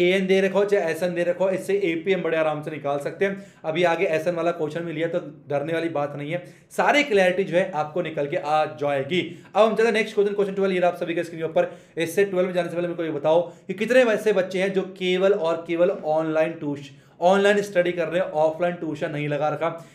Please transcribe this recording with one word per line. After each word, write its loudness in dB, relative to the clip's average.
एएन 2
दे 4
रखा 0
हो, 4
चाहे 0
एसएन -4
दे 0
रखा 0
हो, 2
इससे -2
एपी -2
हम 0
बड़े 0
आराम 0
से -8
निकाल -4
सकते -4
हैं। -4
अभी 0
आगे 2
एसएन 0
वाला 0
क्वेश्चन -6
भी -6
लिया -2
तो -4
डरने -4
वाली -2
बात -4
नहीं -8
है, -6
सारी 4
clarity 4
जो -2
है 2
आपको -2
निकल -4
के -4
आ 0
जाएगी। -2
अब 6
हम 6
चलते 2
हैं 4
नेक्स्ट 0
question, 2
question 0
twelve, 0
ये 0
रहा 4
आप -4
सभी -4
के -2
स्क्रीन -6
पर। 0
इससे 0
ट्वेल्व 0
में -6
जाने 0
से -8
पहले -2
मेरे -6
को -4
ये -2
बताओ 2
कि -8
कितने 4
ऐसे 2
बच्चे 0
हैं 0
जो 0
केवल 2
और -2
केवल 2
online 0
ट्यूश-, -8
online 4
study 0
कर -2
रहे 0
हैं, -2
offline 0
tuition -6
नहीं -4
लगा 0
रखा। -4